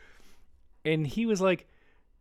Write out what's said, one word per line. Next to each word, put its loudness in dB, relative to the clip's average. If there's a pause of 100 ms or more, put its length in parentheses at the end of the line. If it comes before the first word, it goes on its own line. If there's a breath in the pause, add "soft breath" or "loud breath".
(840 soft breath)
And 0
he -2
was 0
like, 2 (540)